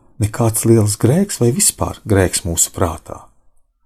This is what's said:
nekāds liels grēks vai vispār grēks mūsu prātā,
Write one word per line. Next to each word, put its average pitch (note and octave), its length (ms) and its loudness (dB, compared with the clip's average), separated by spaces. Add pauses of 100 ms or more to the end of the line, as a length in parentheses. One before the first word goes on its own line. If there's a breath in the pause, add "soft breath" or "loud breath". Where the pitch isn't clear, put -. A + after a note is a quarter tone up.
(200)
nekāds A2 460 -2
liels A2 320 4
grēks E3 400 0
vai A#2+ 160 2
vispār - 480 -2
grēks F#2+ 400 0
mūsu E2+ 320 -4
prātā, - 460 -6 (640)